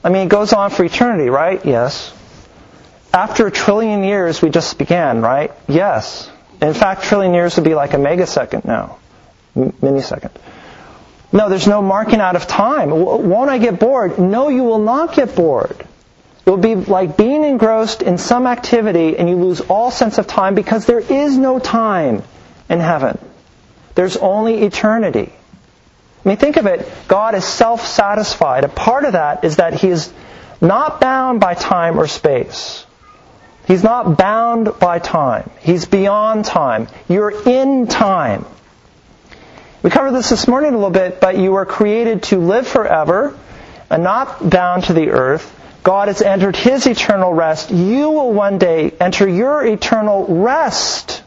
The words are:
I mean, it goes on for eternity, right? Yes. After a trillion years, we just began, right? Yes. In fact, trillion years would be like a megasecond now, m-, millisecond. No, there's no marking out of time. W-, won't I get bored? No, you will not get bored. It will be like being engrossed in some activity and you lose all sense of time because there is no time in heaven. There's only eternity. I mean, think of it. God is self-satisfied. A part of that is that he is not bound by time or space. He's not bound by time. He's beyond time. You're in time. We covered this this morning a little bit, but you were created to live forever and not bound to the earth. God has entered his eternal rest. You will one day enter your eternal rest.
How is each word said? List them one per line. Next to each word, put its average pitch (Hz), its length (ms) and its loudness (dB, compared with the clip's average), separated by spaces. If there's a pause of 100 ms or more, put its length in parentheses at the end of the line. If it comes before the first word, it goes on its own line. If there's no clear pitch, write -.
I 175 60 2
mean, 190 160 0
it - 20 -4
goes 208 240 4
on 202 180 2
for 185 140 0
eternity, 175 460 0
right? 156 340 0
Yes. 127 480 -2 (1000)
After 196 360 0
a - 20 -2
trillion 208 540 0
years, 190 360 0
we 160 100 2
just - 280 -4
began, 143 420 0
right? 131 300 0 (160)
Yes. 151 640 -2 (320)
In 156 120 0
fact, 190 280 0
trillion 190 320 2
years 175 220 0
would 165 80 2
be 160 100 0
like 143 200 0
a - 20 0
megasecond 143 680 -2
now, - 340 -6 (580)
m-, 131 160 -2 (100)
millisecond. 139 480 -4 (1000)
No, 208 160 2
there's 185 180 0
no 208 160 4
marking 214 380 0
out 180 160 0
of - 100 -2
time. 208 440 0
W-, 160 260 0
won't 233 340 2
I 254 80 0
get 214 220 0
bored? 226 400 0
No, 220 280 2
you 262 140 0
will 226 160 2
not 262 360 0
get 262 200 0
bored. 151 500 0 (600)
It 185 40 6
will 190 80 0
be 220 160 2
like 185 420 0
being 269 260 2
engrossed 220 600 0
in 180 160 0
some - 280 0
activity 208 720 0
and 175 140 0
you 180 60 2
lose 175 260 0
all 226 280 0
sense 220 280 -2
of 202 80 -2
time 196 280 0
because 208 300 0
there 240 160 2
is 277 380 0
no 262 200 2
time 185 640 -2 (460)
in 170 120 -2
heaven. 156 380 -2 (760)
There's 185 240 0
only 214 460 0
eternity. 214 680 -2 (920)
I 196 40 2
mean, 202 80 2
think 302 220 2
of 220 80 2
it. 180 200 -2 (220)
God 214 260 2
is 185 120 -4
self-satisfied. 208 1160 0
A 135 40 -2
part 269 380 0
of 233 60 0
that 151 320 0
is 151 120 0
that 170 160 2
he 165 160 0
is 165 240 -2 (480)
not 262 400 2
bound 262 400 0
by 180 140 2
time 170 440 0
or 160 80 2
space. - 800 -4 (840)
He's 185 160 2
not 214 360 2
bound 226 600 0
by 175 200 0
time. 135 500 -2 (120)
He's 165 260 0
beyond 214 580 0
time. 120 440 -2 (200)
You're 208 400 0
in 262 380 2
time. 180 580 -2 (1400)
We 175 60 2
covered 269 240 0
this 254 160 -2
this - 180 0
morning 277 260 0
a 240 40 -2
little 202 140 0
bit, 180 300 -2
but 190 180 2
you 190 140 2
were 190 120 0
created 214 600 -2
to 196 140 0
live 202 280 0
forever 190 680 0 (540)
and 165 140 0
not 202 480 -2
bound 180 340 2
to 180 80 -2
the 160 180 2
earth. 131 400 0 (320)
God 196 260 2
has 202 140 -2
entered 196 340 2
his 254 300 2
eternal 190 480 0
rest. 160 360 0
You 214 380 2
will 285 240 0
one 202 240 0
day 165 420 0
enter 185 300 0
your 262 340 0
eternal 214 640 0
rest. 220 1000 -2